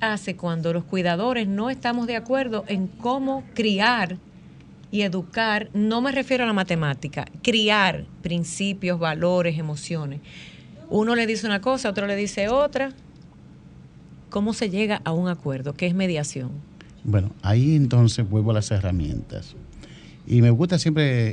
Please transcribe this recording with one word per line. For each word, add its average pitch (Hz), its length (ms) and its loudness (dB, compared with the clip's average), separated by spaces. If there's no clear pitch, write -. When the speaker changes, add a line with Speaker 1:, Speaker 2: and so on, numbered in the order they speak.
Speaker 1:
hace 208 340 -2
cuando 170 380 -2
los 170 100 -2
cuidadores 190 640 0
no 208 240 -2
estamos 240 380 -4
de 240 80 -4
acuerdo 233 500 -2
en 190 220 -2
cómo 269 560 -4
criar 208 640 0
y 208 120 0
educar? 208 680 -2
No 214 280 0
me 269 100 0
refiero 262 320 0
a 233 60 0
la 220 40 0
matemática, 160 760 -2
criar 208 600 2
principios, 180 760 -2
valores, 170 640 2
emociones. 151 580 -6
Uno 214 240 2
le 233 140 2
dice 220 180 -2
una 202 140 0
cosa, 254 300 0
otro 202 180 -2
le 202 80 0
dice 202 320 -2
otra. 269 440 0
¿Cómo 208 240 -2
se 220 160 -2
llega 208 340 0
a 165 80 -2
un 180 160 0
acuerdo? 143 460 -4
¿Qué 180 120 -2
es 175 80 2
mediación? 147 560 -2
Speaker 2:
Bueno, 101 260 2
ahí 127 340 4
entonces 120 520 4
vuelvo 107 240 2
a - 20 2
las 107 160 0
herramientas. 87 840 -2
Y 120 140 6
me 120 100 8
gusta 165 280 4
siempre 139 540 2